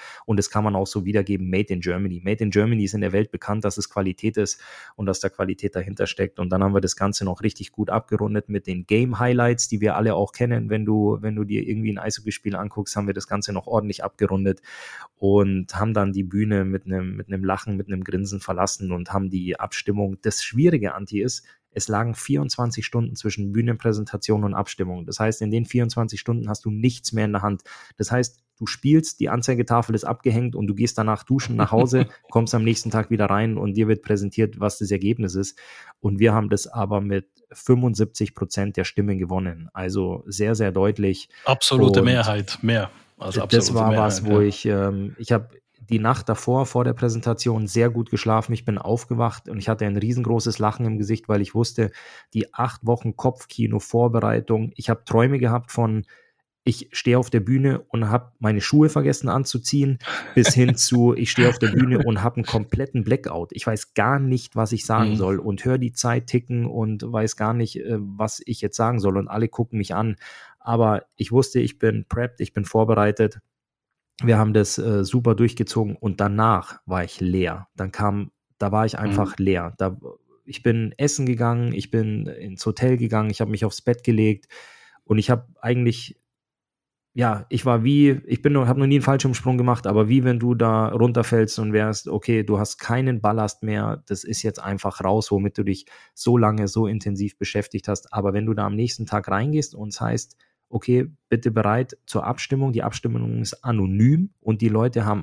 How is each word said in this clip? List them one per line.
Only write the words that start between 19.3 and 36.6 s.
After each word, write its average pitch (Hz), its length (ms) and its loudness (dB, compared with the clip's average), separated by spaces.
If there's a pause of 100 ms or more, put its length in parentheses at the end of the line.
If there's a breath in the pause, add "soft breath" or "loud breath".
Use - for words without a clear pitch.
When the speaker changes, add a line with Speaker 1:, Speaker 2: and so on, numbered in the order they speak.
Speaker 1:
die 90 260 -4
Abstimmung. 98 640 -4
Das - 220 -4
Schwierige, 120 520 0
Anti, 101 280 -6
ist, - 240 -6 (240 soft breath)
es - 180 -8
lagen 110 260 0
vierundzwanzig 127 720 -4
Stunden 117 320 -2
zwischen 101 360 -4
Bühnenpräsentation 110 920 -2
und 101 80 -2
Abstimmung. 90 540 -6
Das - 140 -6
heißt, 110 200 -2
in 107 100 -4
den 117 140 0
vierundzwanzig 117 560 -2
Stunden 117 300 -4
hast 104 160 -6
du 110 40 -4
nichts 117 420 -2
mehr 110 120 0
in 104 80 0
der 98 80 0
Hand. 101 220 -2 (340 loud breath)
Das 104 140 -4
heißt, 123 320 -2 (160)
du 110 80 -8
spielst, - 540 2
die - 100 0
Anzeigetafel 117 640 0
ist 104 100 -2
abgehängt 117 500 0
und 107 120 -2
du 98 80 0
gehst 113 240 -2
danach 107 240 0
duschen 123 340 0
nach 107 140 2
Hause, 123 380 4 (100)
Speaker 2:
<laughs> - 120 -20
Speaker 1:
kommst 117 240 2
am 110 100 2
nächsten 113 260 0
Tag 107 180 0
wieder 104 180 2
rein 107 300 2
und 98 180 -2
dir 110 140 2
wird 107 140 2
präsentiert, 104 580 -2
was 101 180 -2
das 101 120 -4
Ergebnis 98 440 -2
ist. 95 240 -4 (420 loud breath)
Und 101 180 0
wir 110 160 6
haben 107 160 0
das - 160 0